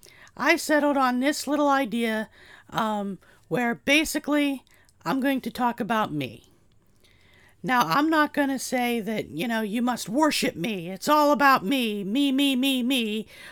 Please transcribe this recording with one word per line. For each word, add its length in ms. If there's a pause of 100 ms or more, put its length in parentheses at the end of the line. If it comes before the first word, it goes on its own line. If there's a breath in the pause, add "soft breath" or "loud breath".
(380 loud breath)
I 180
settled 400
on 240
this 280
little 200
idea, 640 (400 loud breath)
um, 480 (300 soft breath)
where 260
basically 920 (400 soft breath)
I'm 160
going 220
to 80
talk 300
about 340
me. 380 (1120 soft breath)
Now, 240
I'm 200
not 280
gonna 240
say 420
that, 300
you 160
know, 140
you 200
must 260
worship 480
me. 360
It's 180
all 220
about 340
me, 380
me, 280
me, 240
me, 280
me, 420 (260 loud breath)